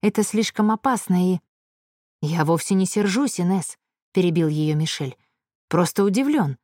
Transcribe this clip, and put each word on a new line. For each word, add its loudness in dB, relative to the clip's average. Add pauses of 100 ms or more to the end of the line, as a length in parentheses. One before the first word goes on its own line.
Это 0
слишком 0
опасно 0
и". -2 (800)
"Я -2
вовсе 0
не 2
сержусь, -2
Инесс", — -2 (360)
перебил 2
ее 0
Мишель. -4 (520)
"Просто 0
удивлен. 0